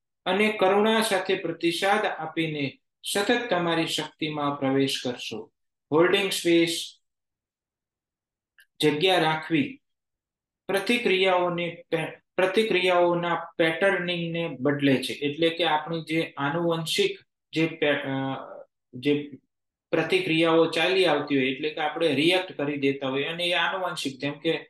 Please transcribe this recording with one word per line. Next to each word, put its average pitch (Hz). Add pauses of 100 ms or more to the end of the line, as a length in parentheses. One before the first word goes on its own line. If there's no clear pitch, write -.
(260)
અને 214
કરુણા 208
સાથે 190
પ્રતિસાદ 185
આપીને 151 (360)
સતત 208
તમારી 165
શક્તિમાં 151
પ્રવેશ 135
કરશો. 117 (400)
Holding 185
space, - (1800)
જગ્યા 160
રાખવી, 156 (840)
પ્રતિક્રિયાઓને 185
પે-, 156 (140)
પ્રતિક્રિયાઓના 180 (100)
પેટર્નિંગને 170
બદલે 139
છે. 113
એટલે 147
કે 165
આપણી 160
જે 156
આનુવંશિક 165 (340)
જે 160
પે-, 147
અ, 139 (840)
જે 147 (600)
પ્રતિક્રિયાઓ 165
ચાલી 180
આવતી 143
હોય, 131
એટલે 147
કે 160
આપણે 156
react 175
કરી 147
દેતા 139
હોય 135
અને 170
એ 175
આનુવંશિક, 175
જેમ 143
કે 156